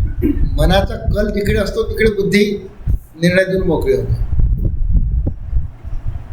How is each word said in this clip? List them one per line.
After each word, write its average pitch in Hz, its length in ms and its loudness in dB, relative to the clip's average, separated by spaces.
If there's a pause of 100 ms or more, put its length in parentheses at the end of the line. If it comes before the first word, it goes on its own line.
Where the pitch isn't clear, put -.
(600)
मनाचा 190 340 2
कल 208 320 0
जिकडे 202 320 0
असतो 208 240 -2
तिकडे 220 280 2
बुद्धी 196 560 0 (540)
निर्णय 180 220 4
देऊन 185 240 -2
मोकळी 139 280 0
होते. - 380 -2 (2000)